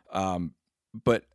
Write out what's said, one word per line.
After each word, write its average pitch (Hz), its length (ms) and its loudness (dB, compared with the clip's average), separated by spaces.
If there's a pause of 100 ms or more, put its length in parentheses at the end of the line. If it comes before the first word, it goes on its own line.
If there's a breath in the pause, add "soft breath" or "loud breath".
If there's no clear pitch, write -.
(120)
Um, 90 440 -4 (380)
but 113 300 2 (120)